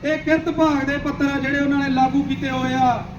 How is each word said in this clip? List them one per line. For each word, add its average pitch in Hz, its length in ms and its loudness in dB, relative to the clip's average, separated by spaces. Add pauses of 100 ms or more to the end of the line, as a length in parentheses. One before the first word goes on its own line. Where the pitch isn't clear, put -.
ਇਹ 302 140 0
ਕਿਰਤ 320 300 0
ਵਿਭਾਗ 311 360 2
ਦੇ 277 140 -2
ਪੱਤਰ 285 280 -2
ਆ, 277 140 0
ਜਿਹੜੇ 277 200 0
ਉਹਨਾਂ 285 200 2
ਨੇ 277 100 -2
ਲਾਗੂ 262 340 2
ਕੀਤੇ 269 260 -4
ਹੋਏ 254 240 -2
ਆ। 247 300 2 (160)